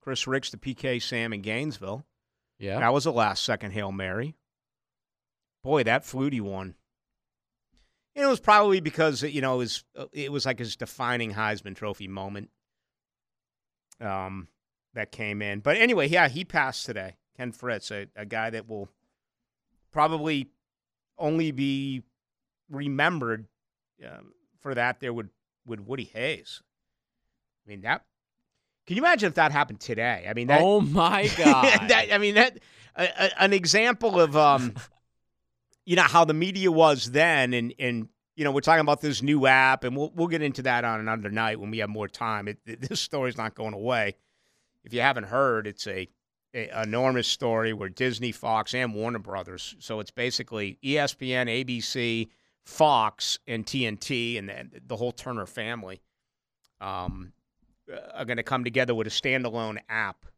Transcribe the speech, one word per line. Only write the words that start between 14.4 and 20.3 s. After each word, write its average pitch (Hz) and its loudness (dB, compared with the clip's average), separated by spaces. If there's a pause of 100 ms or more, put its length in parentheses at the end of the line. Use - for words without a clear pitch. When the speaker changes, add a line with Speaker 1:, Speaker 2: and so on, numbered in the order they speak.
Speaker 1:
that 107 -8
came 104 -8
in. 101 -6
But 147 2
anyway, 226 4
yeah, 170 4
he 151 -4
passed 135 -2
today. 95 -10 (200)
Ken 123 -10
Fritz, 117 -8
a, 101 -10 (100)
a 107 -14
guy 113 -6
that 110 -12
will 101 -12 (1000)
probably 156 0 (680)